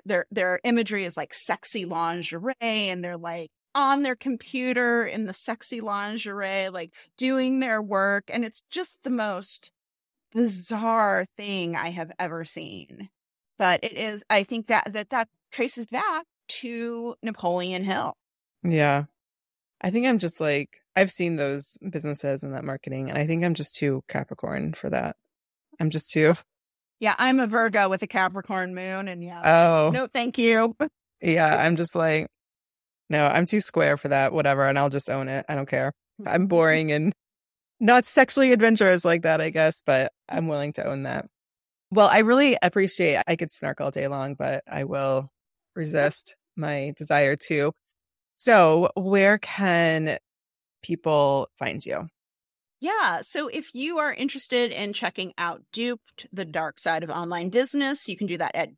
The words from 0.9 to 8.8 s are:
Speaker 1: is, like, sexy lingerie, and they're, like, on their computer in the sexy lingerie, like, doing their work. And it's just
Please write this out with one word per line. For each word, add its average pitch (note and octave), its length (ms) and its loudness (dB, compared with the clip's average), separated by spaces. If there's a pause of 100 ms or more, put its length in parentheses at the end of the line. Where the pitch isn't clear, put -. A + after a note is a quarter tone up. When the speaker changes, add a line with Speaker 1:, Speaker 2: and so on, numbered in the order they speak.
Speaker 1:
is, E3+ 140 -8
like, D3+ 160 -10
sexy - 500 -8
lingerie, E3+ 800 -4
and G#3 420 -4
they're, F3 140 -8
like, E3+ 320 -10 (260)
on C#4 280 2
their B3+ 120 0
computer B3 920 -2
in A3 200 -6
the F#3+ 80 -8
sexy - 480 -10
lingerie, G3+ 880 -6
like, F3 240 -10 (240)
doing C4 420 0
their A#3 220 0
work. G3+ 500 0
And A#3+ 140 -2
it's - 260 -14
just - 320 -8